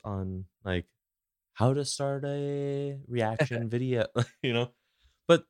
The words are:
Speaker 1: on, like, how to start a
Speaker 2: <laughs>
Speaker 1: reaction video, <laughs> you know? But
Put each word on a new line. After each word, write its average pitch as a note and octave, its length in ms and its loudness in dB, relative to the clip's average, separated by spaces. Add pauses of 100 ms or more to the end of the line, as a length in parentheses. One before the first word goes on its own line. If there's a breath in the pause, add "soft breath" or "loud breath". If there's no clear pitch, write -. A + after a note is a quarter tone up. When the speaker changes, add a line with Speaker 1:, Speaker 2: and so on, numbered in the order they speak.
Speaker 1:
on, F#2+ 420 -4 (180)
like, F2+ 220 0 (680)
how B2 200 4
to C#3+ 100 -2
start C#3 420 -4
a C#3+ 760 -4
Speaker 2:
<laughs> C#3 60 -18
Speaker 1:
reaction A#2 640 0
video, B2 360 0 (180)
<laughs> - 180 -16
you B2+ 120 2
know? A#2 180 0 (560)
But E3 220 6